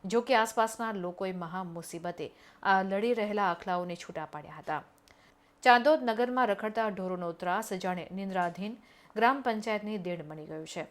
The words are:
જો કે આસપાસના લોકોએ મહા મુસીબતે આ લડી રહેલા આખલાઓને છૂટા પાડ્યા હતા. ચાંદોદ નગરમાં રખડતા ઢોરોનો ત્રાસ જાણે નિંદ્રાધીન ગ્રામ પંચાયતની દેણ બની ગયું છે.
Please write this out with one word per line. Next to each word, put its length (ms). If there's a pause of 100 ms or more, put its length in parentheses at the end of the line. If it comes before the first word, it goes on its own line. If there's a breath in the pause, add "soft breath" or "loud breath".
જો 160
કે 160
આસપાસના 560
લોકોએ 400
મહા 320
મુસીબતે 680 (300 loud breath)
આ 200
લડી 320
રહેલા 360
આખલાઓને 460
છૂટા 360
પાડ્યા 260
હતા. 240 (800 soft breath)
ચાંદોદ 400
નગરમાં 460
રખડતા 400
ઢોરોનો 440
ત્રાસ 400
જાણે 400
નિંદ્રાધીન 640 (400 loud breath)
ગ્રામ 260
પંચાયતની 560
દેણ 240
બની 240
ગયું 200
છે. 240